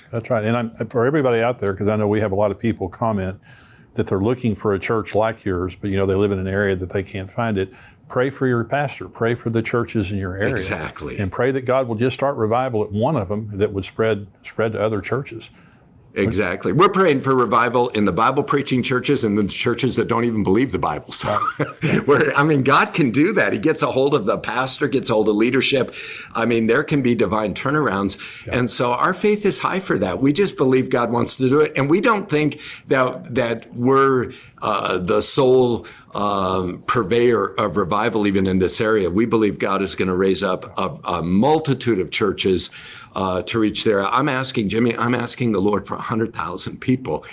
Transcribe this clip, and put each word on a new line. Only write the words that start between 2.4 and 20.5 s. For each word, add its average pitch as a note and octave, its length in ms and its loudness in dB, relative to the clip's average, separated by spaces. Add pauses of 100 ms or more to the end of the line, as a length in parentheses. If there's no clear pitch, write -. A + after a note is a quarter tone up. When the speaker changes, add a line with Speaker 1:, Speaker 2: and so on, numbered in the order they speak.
Speaker 1:
of G2 80 -4
people G#2 320 -4
comment G2 480 -4 (580)
that G#2+ 120 -2
they're G2+ 120 0
looking A2+ 360 0
for G#2 180 -2
a F#2+ 60 0
church A2 340 -4
like A2 320 -2
yours, F2+ 340 -4
but, G#2 120 -4
you F#2+ 60 0
know, G2 100 2
they F#2+ 80 2
live G2+ 160 2
in G2 80 -2
an F#2 80 -4
area G2 280 0
that F2 140 -6
they G2+ 140 -4
can't F#2+ 280 -10
find A2+ 280 -2
it. F#2+ 120 -4 (380)
Pray C3 220 0
for C3+ 160 -2
your A#2+ 160 2
pastor. C3+ 440 -4
Pray A#2 280 -2
for - 160 -6
the A2+ 100 0
churches A2+ 500 -2
in G2+ 60 -4
your F#2 180 -6
area. G#2 160 0
Speaker 2:
Exactly. E2+ 680 -6
Speaker 1:
And F#2+ 120 -2
pray B2+ 200 0
that C3+ 100 -2
God B2 260 0
will A#2 80 -4
just B2 200 0
start C#3 200 -2
revival A#2 480 0
at F#2+ 80 -6
one A#2 240 0
of G2+ 140 -2
them G#2+ 240 -4
that G2 200 0
would G2 120 -4
spread, G#2+ 420 -2 (160)
spread A2+ 300 -2
to G2+ 80 -2
other G#2+ 200 0
churches. A#2+ 500 -8 (640)
Speaker 2:
Exactly. G2 580 -2
We're F3 160 6
praying F#3 320 4
for C3+ 120 2
revival A#2+ 560 2
in G#2 160 0
the G2 60 2
Bible B2+ 320 2
preaching C#3 400 0
churches B2 400 0
and G#2 120 2
the G#2 120 2
churches A#2 480 -2
that A2 120 0
don't A#2 180 0
even A2 180 0
believe G#2 280 2